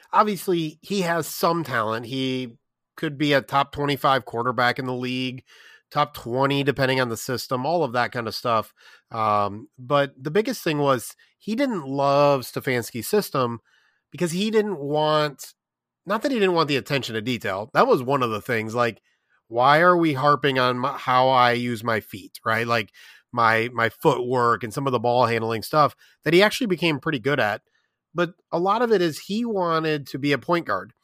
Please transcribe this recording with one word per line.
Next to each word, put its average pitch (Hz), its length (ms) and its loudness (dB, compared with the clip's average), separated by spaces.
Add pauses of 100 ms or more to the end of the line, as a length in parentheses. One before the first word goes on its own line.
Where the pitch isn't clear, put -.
(120)
obviously, 180 680 0
he 196 200 -2
has 170 240 -2
some 170 380 -2
talent. 117 420 -4
He 127 520 -6 (380)
could 151 200 -6
be 143 160 0
a 139 80 4
top 139 320 -2
twenty-five 143 520 0
quarterback 120 540 -2
in 131 80 -6
the 127 80 -4
league, 127 500 -6 (460)
top 147 240 -2
twenty, 139 480 0
depending 131 380 0
on 123 80 0
the 113 80 -6
system, 127 480 -6
all 165 200 0
of 120 80 -4
that 120 200 -2
kind 117 160 -6
of 104 60 -6
stuff. 113 400 -2 (360)
Um, 104 580 0 (100)
but 139 340 0 (100)
the 151 80 -6
biggest 214 320 -2
thing 156 160 0
was 135 360 0 (240)
he 214 160 -6
didn't 226 320 -2
love 139 560 2
Stefanski's 123 680 -4
system 131 520 -2 (500)
because 160 220 -4
he 202 180 -2
didn't 208 280 0
want, 151 760 0 (500)
not 208 180 -2
that 285 100 0
he 240 60 0
didn't 185 160 2
want 160 140 2
the 143 80 0
attention 120 380 -4
to 110 80 -4
detail. 107 500 -4
That 170 140 4
was 180 160 2
one 131 200 0
of 117 80 0
the 104 120 -4
things, 110 320 -4
like, 120 260 -2 (480)
why 131 320 4
are 180 160 6
we 160 180 2
harping 139 440 2
on 123 200 2
my, 135 200 -4
how 127 300 4
I 123 240 6
use 120 300 -4
my 113 180 0
feet, - 440 -14
right? 113 220 0
Like, 117 260 -2 (380)
my, 113 420 2
my 117 160 0
footwork 123 720 0
and 113 100 -8
some 139 140 -4
of 131 60 -2
the 120 80 0
ball 120 260 4
handling 113 380 -2
stuff 147 320 2 (260)
that 156 100 -2
he 175 80 8
actually 214 280 2
became 165 320 0
pretty - 180 -4
good 131 220 0
at. 107 220 -2 (520)
But 170 200 -2 (180)
a 165 80 -2
lot 196 200 2
of 233 120 0
it 185 100 4
is 160 160 0
he 220 260 -4
wanted 160 640 0
to 139 120 -8
be 143 100 0
a 139 80 2
point 170 280 -2
guard. 98 260 -4 (120)